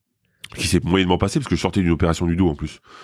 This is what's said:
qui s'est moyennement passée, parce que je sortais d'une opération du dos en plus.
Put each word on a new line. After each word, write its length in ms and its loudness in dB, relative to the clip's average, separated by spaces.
qui 100 -6
s'est 160 2
moyennement 360 2
passée, 200 -2
parce 100 -6
que 80 0
je 40 -2
sortais 220 -2
d'une 100 2
opération 340 0
du 100 0
dos 120 4
en 60 0
plus. 260 -12